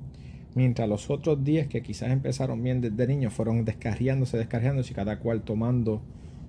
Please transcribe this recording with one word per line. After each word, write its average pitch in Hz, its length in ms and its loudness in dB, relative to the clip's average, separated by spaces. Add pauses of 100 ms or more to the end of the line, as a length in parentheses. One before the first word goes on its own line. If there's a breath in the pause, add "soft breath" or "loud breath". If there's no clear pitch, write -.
(540 loud breath)
mientras 120 340 4
los 104 220 -2
otros 143 340 2
diez 156 220 2
que 120 160 -4
quizás - 280 -4
empezaron 131 520 0
bien 127 180 2
desde 120 260 2
niños 131 260 2
fueron 113 320 2
descarriándose, 123 760 0
descarriándose 123 540 0
y - 20 -10
cada 104 240 -2
cual 117 240 0
tomando 113 600 2 (460 loud breath)